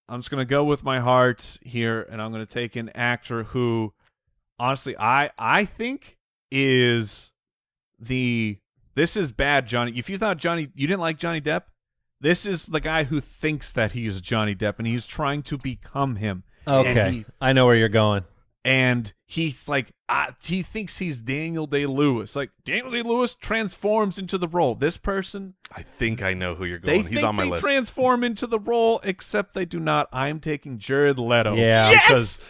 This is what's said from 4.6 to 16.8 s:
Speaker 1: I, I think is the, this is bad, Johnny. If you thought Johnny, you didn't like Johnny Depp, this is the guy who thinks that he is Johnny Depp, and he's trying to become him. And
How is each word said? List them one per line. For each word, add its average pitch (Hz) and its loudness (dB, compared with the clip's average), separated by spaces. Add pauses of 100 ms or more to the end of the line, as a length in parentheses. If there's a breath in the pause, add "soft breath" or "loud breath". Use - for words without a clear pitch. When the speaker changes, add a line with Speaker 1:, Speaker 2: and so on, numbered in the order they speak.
Speaker 1:
I, 131 2
I 147 2
think 247 -10 (360)
is 123 2 (680)
the, 117 -2 (360)
this 165 2
is 160 -2
bad, 139 0
Johnny. 120 -2
If 123 -8
you 190 -6
thought 196 -2
Johnny, 165 -4
you 139 -2
didn't 185 -2
like 160 -2
Johnny 170 -4
Depp, 151 -2 (580)
this 175 2
is 185 -4
the 156 -2
guy 156 0
who 147 -2
thinks - -4
that 110 0
he 120 -6
is 98 -4
Johnny 107 -2
Depp, 101 -2
and 113 -4
he's 117 -2
trying 147 -4
to 147 -8
become 131 -4
him. 98 -2 (220)
And 135 4